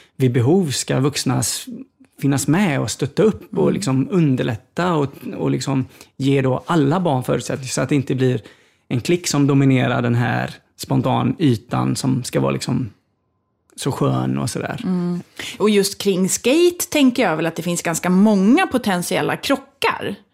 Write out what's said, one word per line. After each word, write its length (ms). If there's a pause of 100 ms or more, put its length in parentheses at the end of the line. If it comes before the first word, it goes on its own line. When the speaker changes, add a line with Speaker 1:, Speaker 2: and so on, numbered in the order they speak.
(160)
Speaker 1:
vid 160
behov 380
ska 300
vuxna 400
s-, 260 (540)
finnas 280
med 320
och 100
stötta 320
upp 360
och 40
Speaker 2:
Mm. 120
Speaker 1:
liksom 360
underlätta 840
och, 140 (300)
och 120
liksom 360 (300)
ge 260
då 240
alla 340
barn 240
förutsättningar 440
så 120
att 80
det 60
inte 200
blir 260 (480)
en 120
klick 280
som 180
dominerar 560
den 120
här 360 (260)
spontan 600
ytan 580
som 280
ska 160
vara 120
liksom 380 (840)
så 160
skön 460
och 120
sådär. 340
Speaker 2:
Mm. 360 (380)
Och 120
just 320
kring 260
skate 640
tänker 320
jag 140
väl 100
att 100
det 60
finns 200
ganska 280
många 560
potentiella 720
krockar. 800 (200)